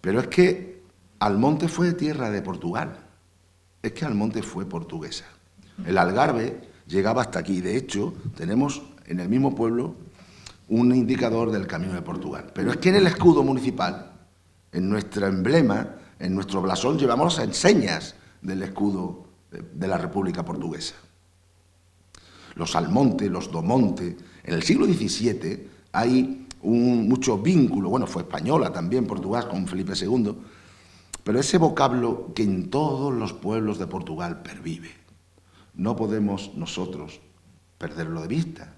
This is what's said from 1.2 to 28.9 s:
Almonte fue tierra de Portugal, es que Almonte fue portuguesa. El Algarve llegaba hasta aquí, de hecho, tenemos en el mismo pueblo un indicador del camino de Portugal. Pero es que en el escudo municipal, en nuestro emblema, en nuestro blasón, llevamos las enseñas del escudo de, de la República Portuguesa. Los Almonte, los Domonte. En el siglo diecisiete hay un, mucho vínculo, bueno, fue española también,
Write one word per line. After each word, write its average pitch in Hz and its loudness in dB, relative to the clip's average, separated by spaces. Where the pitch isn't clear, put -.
Almonte 127 2
fue 175 2
tierra 151 -2
de 101 -2
Portugal, 90 -6
es 110 -6
que - -6
Almonte 107 0
fue 92 -8
portuguesa. 82 -10
El 92 2
Algarve 113 2
llegaba 110 2
hasta 110 -4
aquí, 90 -2
de 92 -2
hecho, 131 -4
tenemos 120 -2
en 90 -6
el 87 -6
mismo 135 2
pueblo 117 -2
un 120 4
indicador 117 2
del 101 -2
camino 87 -6
de 87 -6
Portugal. - -10
Pero - -2
es - -2
que 185 4
en 190 6
el 196 8
escudo 165 8
municipal, 127 -2
en 95 -2
nuestro 101 -2
emblema, 104 2
en 92 -2
nuestro 98 -2
blasón, 95 0
llevamos 143 2
las 127 -2
enseñas 107 2
del 95 -4
escudo 95 -4
de, - -14
de 85 -6
la 95 0
República 87 -2
Portuguesa. 82 -8
Los 82 -4
Almonte, 101 2
los 87 -6
Domonte. 87 0
En - -4
el 82 0
siglo - 4
diecisiete 107 -2
hay 127 2
un, 117 4
mucho 123 2
vínculo, 107 4
bueno, 113 0
fue 87 -6
española 107 0
también, 90 0